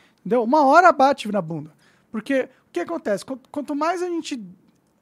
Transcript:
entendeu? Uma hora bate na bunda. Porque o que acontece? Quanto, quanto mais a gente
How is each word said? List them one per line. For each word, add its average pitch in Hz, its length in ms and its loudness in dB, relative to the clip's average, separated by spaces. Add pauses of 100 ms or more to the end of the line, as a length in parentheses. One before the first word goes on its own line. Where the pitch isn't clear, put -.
(200)
entendeu? 226 240 0
Uma 277 220 4
hora 330 260 6
bate 277 400 2
na 202 100 -2
bunda. 156 300 -10 (400)
Porque 254 380 -4 (180)
o - 60 -20
que 349 80 -4
acontece? 320 420 -6
Quanto, - 260 -14
quanto 294 240 -8
mais 339 300 -2
a 359 40 -4
gente 302 360 -8 (580)